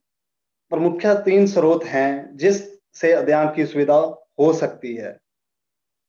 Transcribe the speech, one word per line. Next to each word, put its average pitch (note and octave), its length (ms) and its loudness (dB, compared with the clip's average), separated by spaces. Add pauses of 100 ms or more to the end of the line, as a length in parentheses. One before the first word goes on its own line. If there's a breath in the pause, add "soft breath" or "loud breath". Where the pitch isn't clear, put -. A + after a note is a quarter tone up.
(720)
प्रमुख E3+ 360 -2
तीन G3+ 400 2
स्रोत E3 380 2
हैं C#3 520 -4
जिससे E3+ 760 -2
अध्ययन D3+ 420 0
की D#3 120 -2
सुविधा D3 320 2 (400)
हो D3 140 4
सकती B2 420 -8
है। A2 240 -12 (920)